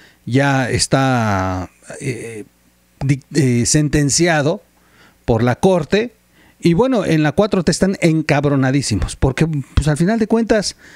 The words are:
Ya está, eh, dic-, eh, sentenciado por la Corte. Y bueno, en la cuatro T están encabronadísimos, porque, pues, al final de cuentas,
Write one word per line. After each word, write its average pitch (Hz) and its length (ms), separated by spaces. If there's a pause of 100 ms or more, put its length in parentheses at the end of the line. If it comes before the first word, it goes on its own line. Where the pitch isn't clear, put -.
(260)
Ya 135 440
está, 107 1000 (300)
eh, 113 460 (560)
dic-, 139 240 (100)
eh, 123 300
sentenciado 151 1000 (640)
por 113 180
la 120 140
Corte. 190 560 (440)
Y 170 160
bueno, 233 320
en 156 160
la 151 120
cuatro 202 300
T 180 80
están 190 300
encabronadísimos, 143 1120
porque, - 300
pues, 147 420
al 151 100
final 196 200
de 220 80
cuentas, 220 520 (180)